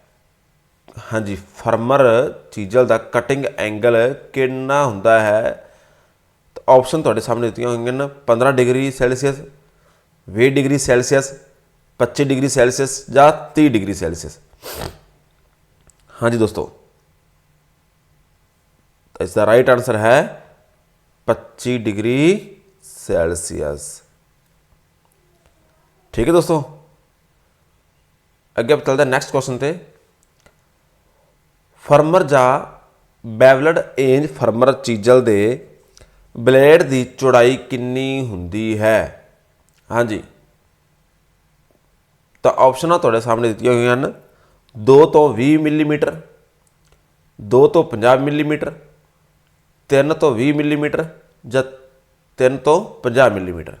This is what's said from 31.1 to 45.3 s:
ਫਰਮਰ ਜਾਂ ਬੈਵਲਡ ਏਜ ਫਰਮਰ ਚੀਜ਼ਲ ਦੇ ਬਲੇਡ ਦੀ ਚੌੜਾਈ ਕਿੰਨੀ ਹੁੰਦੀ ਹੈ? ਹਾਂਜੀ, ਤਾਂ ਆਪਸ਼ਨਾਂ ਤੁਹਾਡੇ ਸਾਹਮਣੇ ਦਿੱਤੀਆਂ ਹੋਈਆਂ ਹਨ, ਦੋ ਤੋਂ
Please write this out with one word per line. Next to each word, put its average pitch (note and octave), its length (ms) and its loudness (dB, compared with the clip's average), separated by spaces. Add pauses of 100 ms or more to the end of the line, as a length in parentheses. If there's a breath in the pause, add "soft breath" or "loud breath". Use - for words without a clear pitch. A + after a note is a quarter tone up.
ਫਰਮਰ D3+ 380 2
ਜਾਂ C3+ 380 2 (640)
ਬੈਵਲਡ C3 540 4 (200)
ਏਜ C3+ 340 2
ਫਰਮਰ A#2+ 420 2
ਚੀਜ਼ਲ A#2+ 500 2
ਦੇ G#2+ 420 0 (680 soft breath)
ਬਲੇਡ C3 480 6
ਦੀ C3+ 220 -2 (140)
ਚੌੜਾਈ B2+ 380 4 (140)
ਕਿੰਨੀ C3 580 -6
ਹੁੰਦੀ G#2 500 -6
ਹੈ? G#2+ 480 -2 (640)
ਹਾਂਜੀ, A2 320 -4 (2250)
ਤਾਂ B2+ 140 2
ਆਪਸ਼ਨਾਂ E3 400 0
ਤੁਹਾਡੇ A2+ 220 0
ਸਾਹਮਣੇ A#2 280 -2
ਦਿੱਤੀਆਂ A2+ 240 -2
ਹੋਈਆਂ A#2+ 220 0
ਹਨ, D3+ 180 -4 (640)
ਦੋ C3+ 300 6
ਤੋਂ D3+ 280 2